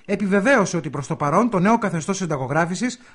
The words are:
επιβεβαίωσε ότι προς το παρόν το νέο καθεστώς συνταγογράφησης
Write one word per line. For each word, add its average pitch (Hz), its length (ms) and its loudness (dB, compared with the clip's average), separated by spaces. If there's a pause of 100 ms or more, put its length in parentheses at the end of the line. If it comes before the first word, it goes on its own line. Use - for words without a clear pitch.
επιβεβαίωσε 202 720 2
ότι 156 120 -6
προς 139 180 -6
το 160 80 -4
παρόν 165 340 2
το 202 100 0
νέο 214 180 4
καθεστώς 185 400 -4
συνταγογράφησης 170 840 -2 (160)